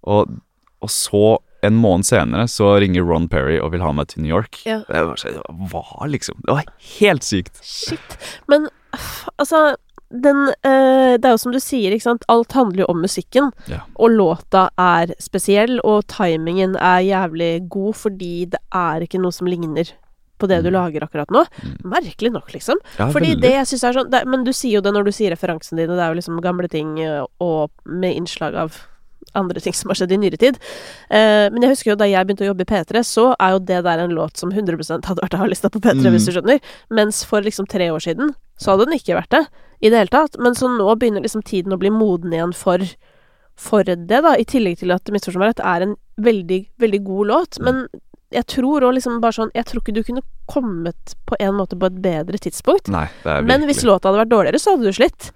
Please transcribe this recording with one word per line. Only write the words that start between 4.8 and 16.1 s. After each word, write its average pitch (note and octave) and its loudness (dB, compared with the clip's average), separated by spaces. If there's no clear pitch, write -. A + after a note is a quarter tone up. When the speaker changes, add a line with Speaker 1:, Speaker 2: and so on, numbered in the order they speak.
Speaker 1:
Det D#2+ -2
var C#2+ -8
så, - -10
det - -12
var - -10
liksom, - -8
det - 0
var D3 -4
helt F#3+ 4
sykt. - -4
Speaker 2:
Shit. - -12
Men, D4 4
f-, - -14
altså, D#4 2
den, C#4 2
eh, C4 4
det A#3 0
er B3 6
jo A3 2
som B3 -4
du B3 -2
sier, A#3+ -2
ikke - -6
sant? A#3+ 0
Alt A#3 4
handler G3 2
jo - -2
om E3 -2
musikken. A#3+ 0
Speaker 1:
Ja. - -10
Speaker 2:
Og - 6
låta F#3 2
er F3 2
spesiell, G#3 0
og G#3 2